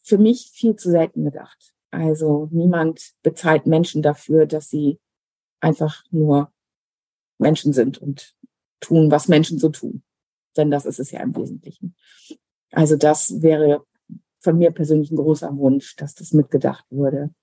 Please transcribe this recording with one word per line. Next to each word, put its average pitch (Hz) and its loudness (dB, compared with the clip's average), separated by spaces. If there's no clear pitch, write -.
für 202 2
mich 233 2
viel 220 0
zu 180 -4
selten 165 0
gedacht. - -10
Also 156 -2
niemand 165 -2
bezahlt 160 0
Menschen 160 0
dafür, 151 2
dass 156 -8
sie 147 -2
einfach 156 -2
nur 147 0
Menschen 147 0
sind 131 0
und - -12
tun, 160 2
was 147 0
Menschen 160 2
so 160 2
tun. - -10
Denn 151 0
das 143 -4
ist - -10
es 139 -10
ja - -12
im - -6
Wesentlichen. - -12
Also 156 2
das 151 0
wäre 151 2
von 165 0
mir 170 4
persönlich 151 0
ein 156 -4
großer 147 -2
Wunsch, 139 0
dass - -12
das - -12
mitgedacht 139 0
würde 139 -4